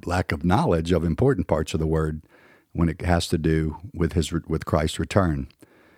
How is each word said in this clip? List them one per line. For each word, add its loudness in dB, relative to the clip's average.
lack -2
of -2
knowledge 2
of 2
important 0
parts 0
of -2
the 0
word -2
when 0
it -8
has 2
to 0
do 0
with -2
his 0
re-, -2
with -4
Christ's 0
return. 0